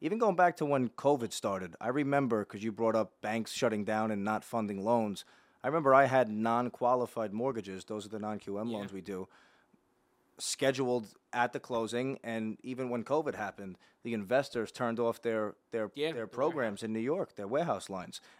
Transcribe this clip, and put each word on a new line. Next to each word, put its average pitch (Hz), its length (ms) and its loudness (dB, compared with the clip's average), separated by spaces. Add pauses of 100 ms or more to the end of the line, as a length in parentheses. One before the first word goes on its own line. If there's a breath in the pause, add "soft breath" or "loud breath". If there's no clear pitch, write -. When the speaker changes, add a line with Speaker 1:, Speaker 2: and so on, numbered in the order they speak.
Speaker 1:
Even 185 180 -2
going 208 180 4
back 175 220 6
to 156 60 0
when 139 260 2
covid 135 420 2
started, 92 480 -4
I 110 80 -2
remember, 135 560 2
'cause 101 180 -10
you 113 80 -2
brought 110 240 2
up 110 260 0
banks 107 300 -2
shutting 110 340 2
down 110 280 0
and 101 100 -2
not 107 220 -2
funding 104 400 -4
loans. 110 400 2 (400 soft breath)
I - 20 -6
remember 143 260 4
I 135 120 10
had 127 260 4
non-qualified 117 1000 0
mortgages, 104 540 -4
those 107 200 -8
are 98 40 -16
the 107 100 -8
non-Q 101 380 -6
M 110 100 -4
Speaker 2:
Yeah. 113 100 -4
Speaker 1:
loans 101 140 -8
we 95 80 -10
do, 92 260 -8 (1120 soft breath)
scheduled 123 680 0 (260)
at 120 200 2
the 139 80 -8
closing, 120 640 -4
and 110 400 -6
even 127 280 -6
when 120 140 -2
covid 143 300 -2
happened, 98 440 -8 (240 soft breath)
the 113 120 -6
investors 113 560 0
turned 117 300 -2
off 117 220 0
their, 110 340 -2 (160)
their, 107 220 -2
Speaker 2:
Yeah, 151 180 -2
Speaker 1:
their 120 140 -6
Speaker 2:
the - 20 -18
Speaker 1:
programs 151 280 0
Speaker 2:
warehouse. 110 280 -2
Speaker 1:
in 110 80 -4
New 110 80 0
York, 160 340 -2
their 101 140 -8
warehouse 135 420 0
lines, 92 300 -8 (200 soft breath)